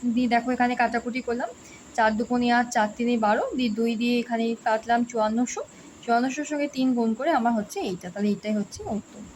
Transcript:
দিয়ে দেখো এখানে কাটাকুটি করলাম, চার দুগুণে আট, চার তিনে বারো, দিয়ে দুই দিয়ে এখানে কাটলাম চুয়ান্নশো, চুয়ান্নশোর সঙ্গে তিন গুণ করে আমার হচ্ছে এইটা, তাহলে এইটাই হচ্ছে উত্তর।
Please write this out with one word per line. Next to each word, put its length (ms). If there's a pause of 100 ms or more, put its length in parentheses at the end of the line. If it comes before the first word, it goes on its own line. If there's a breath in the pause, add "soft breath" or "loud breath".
(140)
দিয়ে 200
দেখো 220
এখানে 240
কাটাকুটি 480
করলাম, 220 (460 loud breath)
চার 220
দুগুণে 380
আট, 180
চার 220
তিনে 180 (120)
বারো, 160 (140)
দিয়ে 220
দুই 220
দিয়ে 220
এখানে 220 (220)
কাটলাম 340 (100)
চুয়ান্নশো, 520 (400 loud breath)
চুয়ান্নশোর 480
সঙ্গে 260
তিন 200
গুণ 220
করে 200
আমার 200
হচ্ছে 200 (120)
এইটা, 220
তাহলে 200
এইটাই 260
হচ্ছে 220 (160)
উত্তর। 240 (160)